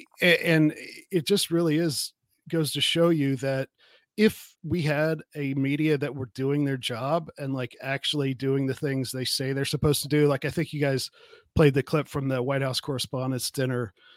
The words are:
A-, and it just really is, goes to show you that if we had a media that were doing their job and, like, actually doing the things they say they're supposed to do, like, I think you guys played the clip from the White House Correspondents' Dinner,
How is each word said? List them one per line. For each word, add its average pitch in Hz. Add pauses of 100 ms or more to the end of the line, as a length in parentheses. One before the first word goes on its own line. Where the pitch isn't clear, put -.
(220)
A-, 175
and 156 (380)
it 165
just 196
really 165
is, 165 (340)
goes 156
to 147
show 170
you 139
that 135 (480)
if -
we 170
had 151 (160)
a 139
media 147
that 139
were 131
doing 143
their 135
job 131
and, 135
like, 127
actually 135
doing 135
the 131
things 135
they 127
say 135
they're 139
supposed 147
to 147
do, 151
like, 139
I 147
think 156
you 147
guys 135 (420)
played 143
the 139
clip 151
from 139
the 131
White 135
House 131
Correspondents' 131
Dinner, 127 (240)